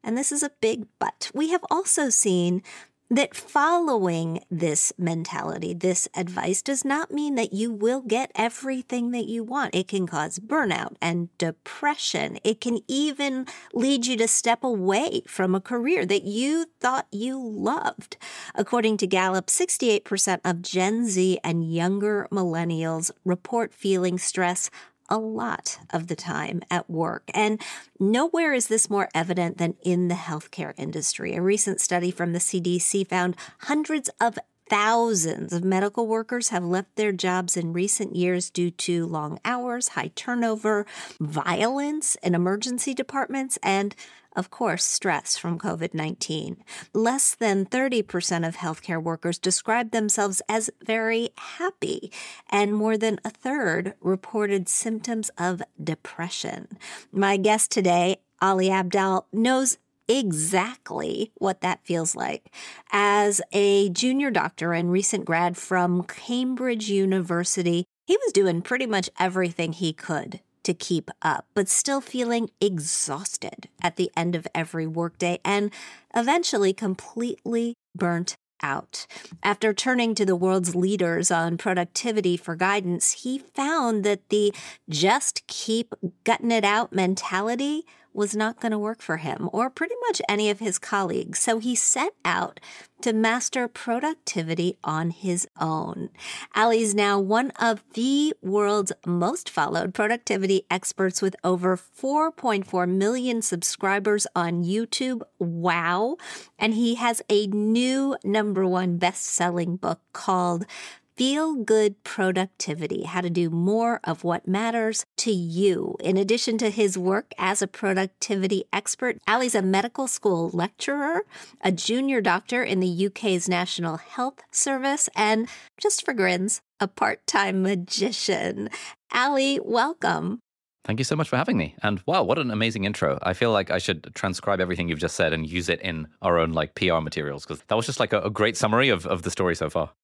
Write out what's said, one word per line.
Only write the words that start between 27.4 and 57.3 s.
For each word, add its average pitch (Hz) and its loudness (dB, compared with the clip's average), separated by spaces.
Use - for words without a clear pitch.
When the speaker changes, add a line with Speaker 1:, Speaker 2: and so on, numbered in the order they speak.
Speaker 1:
nowhere 294 4
is 247 0
this 220 2
more 202 0
evident 170 0
than 170 0
in 180 2
the 175 2
healthcare 156 -8
industry. - -4
A 170 -2
recent 196 2
study 175 0
from 175 -4
the 175 -2
C 180 -2
D 175 0
C 196 0
found 180 0
hundreds 302 -2
of 226 0
thousands 208 2
of 175 -2
medical 202 2
workers 226 -2
have 180 -2
left 180 -2
their 214 2
jobs 180 0
in 165 -2
recent 185 -2
years 180 0
due 175 0
to 170 -2
long 160 -4
hours, 247 -2
high - -4
turnover, 220 0
violence 226 -2
in 180 2
emergency 208 0
departments, 269 -4
and, 196 0
of - -4
course, 180 -2
stress - 0
from 170 -4
covid 165 -4
nineteen. 156 -4
Less 233 2
than 196 2
thirty 254 0
percent 170 -2
of 165 -4
healthcare 165 -6
workers 170 -2
describe 220 0
themselves 208 0
as 220 0
very 226 0
happy, - -6
and 208 2
more 214 2
than 220 0
a 220 -4
third 202 -2
reported 196 0
symptoms 220 -2
of 175 0
depression. - -8
My 196 4